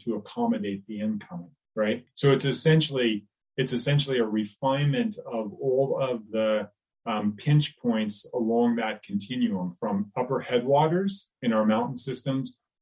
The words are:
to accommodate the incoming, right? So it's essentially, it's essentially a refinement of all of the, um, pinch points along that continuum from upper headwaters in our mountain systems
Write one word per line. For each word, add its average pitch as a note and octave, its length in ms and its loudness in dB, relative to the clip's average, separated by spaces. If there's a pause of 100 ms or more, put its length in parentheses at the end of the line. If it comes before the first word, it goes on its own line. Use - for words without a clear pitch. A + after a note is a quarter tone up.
to A2+ 120 -4
accommodate G#2 720 -4
the G#2+ 120 -8
incoming, G2+ 500 -6 (260)
right? A2 380 -2
So C#3+ 180 4
it's C3 140 2
essentially, C3+ 800 2 (300)
it's C3 180 -2
essentially C#3 460 0
a A2+ 60 2
refinement A#2+ 1000 0
of A2+ 280 -6
all C3+ 460 0
of A#2+ 320 -4
the, A2 380 0 (380)
um, G#2+ 300 -2
pinch D3 420 2
points A2 540 -2
along A#2 420 2
that A2 260 -4
continuum G2+ 800 -2
from G2+ 360 -2
upper B2 260 -2
headwaters D#3 880 2 (100)
in A#2 120 2
our A2 120 4
mountain A#2+ 320 2
systems C3+ 600 -4 (240)